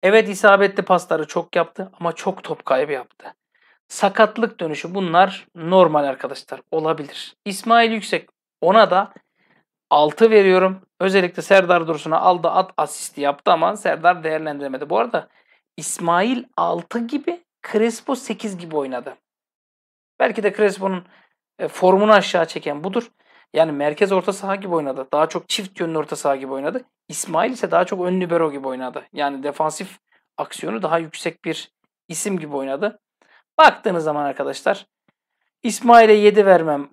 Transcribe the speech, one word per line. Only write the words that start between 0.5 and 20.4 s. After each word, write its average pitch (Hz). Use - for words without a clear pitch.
pasları 170
çok -
yaptı 180
ama 170
çok 190
top -
kaybı 143
yaptı. -
Sakatlık 214
dönüşü, 165
bunlar 190
normal 165
arkadaşlar. 131
Olabilir. 156
İsmail 226
Yüksek, 196
ona 196
da 185
altı 151
veriyorum. 190
Özellikle 180
Serdar 175
Dursun'a 160
aldı, 175
at 180
asisti -
yaptı 143
ama 175
Serdar 165
değerlendiremedi. 147
Bu 190
arada 226
İsmail 180
altı 170
gibi, 294
Crespo 226
sekiz 214
gibi 165
oynadı. 131
Belki 220